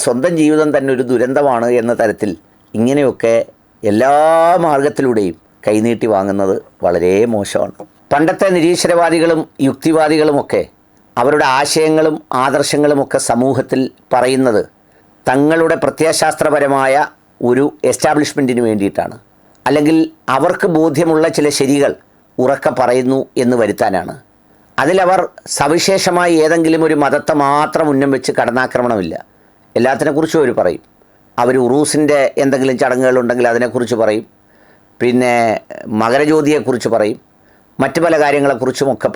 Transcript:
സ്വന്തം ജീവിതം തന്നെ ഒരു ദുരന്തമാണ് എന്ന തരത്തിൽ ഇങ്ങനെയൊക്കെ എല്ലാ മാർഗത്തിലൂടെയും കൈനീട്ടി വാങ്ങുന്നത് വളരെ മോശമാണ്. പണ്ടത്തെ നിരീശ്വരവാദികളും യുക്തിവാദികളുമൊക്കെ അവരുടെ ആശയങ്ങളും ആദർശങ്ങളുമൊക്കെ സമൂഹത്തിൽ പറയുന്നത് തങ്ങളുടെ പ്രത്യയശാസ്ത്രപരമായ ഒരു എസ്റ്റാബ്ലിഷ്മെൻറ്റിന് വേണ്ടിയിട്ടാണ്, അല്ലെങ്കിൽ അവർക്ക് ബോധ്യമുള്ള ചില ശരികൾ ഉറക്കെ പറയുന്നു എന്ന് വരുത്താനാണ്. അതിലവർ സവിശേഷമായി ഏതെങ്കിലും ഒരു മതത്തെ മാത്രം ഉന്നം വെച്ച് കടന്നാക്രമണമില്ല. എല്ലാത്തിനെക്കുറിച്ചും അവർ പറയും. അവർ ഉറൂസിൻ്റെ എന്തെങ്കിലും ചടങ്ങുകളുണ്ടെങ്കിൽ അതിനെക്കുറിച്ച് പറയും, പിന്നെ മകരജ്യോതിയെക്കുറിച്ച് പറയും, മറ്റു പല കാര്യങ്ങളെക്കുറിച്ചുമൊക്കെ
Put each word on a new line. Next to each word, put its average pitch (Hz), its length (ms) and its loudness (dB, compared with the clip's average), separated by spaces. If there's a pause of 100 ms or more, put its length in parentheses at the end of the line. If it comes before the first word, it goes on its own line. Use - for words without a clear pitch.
സ്വന്തം 127 360 0
ജീവിതം 151 360 2
തന്നെ 135 200 -2
ഒരു 127 140 -2
ദുരന്തമാണ് 123 580 0 (120)
എന്ന 117 200 -2
തരത്തിൽ 107 300 -2 (480)
ഇങ്ങനെയൊക്കെ 120 560 0 (560)
എല്ലാ 123 240 2 (500)
മാർഗത്തിലൂടെയും 135 720 0 (300)
കൈനീട്ടി 107 480 0
വാങ്ങുന്നത് 98 420 0 (280)
വളരെ 90 280 2 (220)
മോശമാണ്. 98 520 -4 (260)
പണ്ടത്തെ 160 440 0
നിരീശ്വരവാദികളും 170 840 0 (280)
യുക്തിവാദികളുമൊക്കെ 151 960 0 (580)
അവരുടെ 147 260 2 (140)
ആശയങ്ങളും 156 560 0 (280)
ആദർശങ്ങളുമൊക്കെ 143 760 0 (120)
സമൂഹത്തിൽ 131 500 -2 (320)
പറയുന്നത് 127 500 2 (680)
തങ്ങളുടെ 156 560 2
പ്രത്യയശാസ്ത്രപരമായ 143 1120 0 (540)
ഒരു 127 160 2 (260)
എസ്റ്റാബ്ലിഷ്മെൻറ്റിന് 143 760 -2
വേണ്ടിയിട്ടാണ്, 98 500 -2 (500)
അല്ലെങ്കിൽ 147 300 2 (400)
അവർക്ക് 175 300 0 (100)
ബോധ്യമുള്ള 160 480 0 (120)
ചില 147 120 0 (100)
ശരികൾ 139 340 0 (520)
ഉറക്കെ 135 260 0 (100)
പറയുന്നു 127 380 0 (240)
എന്ന് 123 180 2
വരുത്താനാണ്. 101 540 -2 (680)
അതിലവർ 185 380 2 (380)
സവിശേഷമായി 175 760 0 (100)
ഏതെങ്കിലും 160 420 2
ഒരു 156 160 0
മതത്തെ 143 320 0 (100)
മാത്രം 151 480 0
ഉന്നം 139 240 0
വെച്ച് 127 220 -4
കടന്നാക്രമണമില്ല. 120 760 -2 (640)
എല്ലാത്തിനെക്കുറിച്ചും 143 640 0
അവർ 127 80 0 (100)
പറയും. 90 220 -2 (600)
അവർ 127 120 2 (100)
ഉറൂസിൻ്റെ 143 560 2 (220)
എന്തെങ്കിലും 135 400 0
ചടങ്ങുകളുണ്ടെങ്കിൽ 123 720 0
അതിനെക്കുറിച്ച് 120 500 -2
പറയും, 107 240 -2 (760)
പിന്നെ 123 340 2 (680)
മകരജ്യോതിയെക്കുറിച്ച് 139 920 0
പറയും, 107 240 0 (640)
മറ്റു 185 220 -2
പല 165 100 2 (100)
കാര്യങ്ങളെക്കുറിച്ചുമൊക്കെ 135 920 0